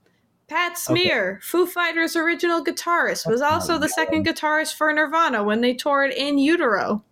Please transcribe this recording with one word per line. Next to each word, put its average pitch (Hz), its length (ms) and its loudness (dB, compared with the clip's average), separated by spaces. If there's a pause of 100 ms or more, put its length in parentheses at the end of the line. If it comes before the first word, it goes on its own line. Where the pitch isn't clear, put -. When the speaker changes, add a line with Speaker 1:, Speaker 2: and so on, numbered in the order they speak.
(480)
Speaker 1:
Pat 339 240 -2
Speaker 2:
Okay. 349 80 -10
Speaker 1:
Smear, 240 640 0
Foo 349 220 0
Fighters' 330 500 -2
original 339 480 0
guitarist, 320 640 -2
was 240 120 2
Speaker 2:
That's 294 120 2
Speaker 1:
also 330 220 0
Speaker 2:
not 285 80 0
Speaker 1:
the 311 60 0
second 311 360 0
Speaker 2:
yelling. 320 100 0
Speaker 1:
guitarist 320 400 -2
for 311 180 0
Nirvana 302 520 0
when 214 160 0
they 247 140 2
toured 277 380 0
In 285 260 0
Utero. 247 720 2